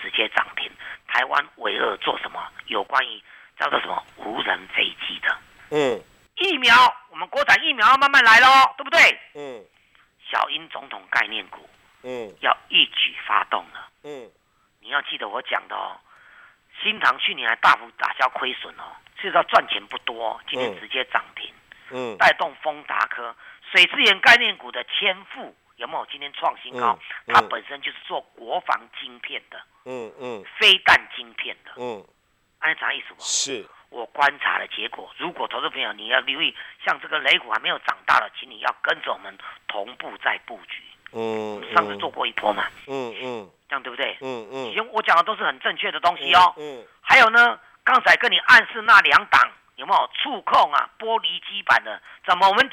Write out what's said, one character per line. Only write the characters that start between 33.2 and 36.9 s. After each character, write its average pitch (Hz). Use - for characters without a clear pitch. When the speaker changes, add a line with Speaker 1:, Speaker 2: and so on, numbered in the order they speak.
Speaker 2:
是。 131
Speaker 1:
我 120
观 143
察 92
的 98
结 107
果， 92
如 160
果 117
投 120
资 151
朋 135
友 117
你 107
要 127
留 135
意， 135
像 160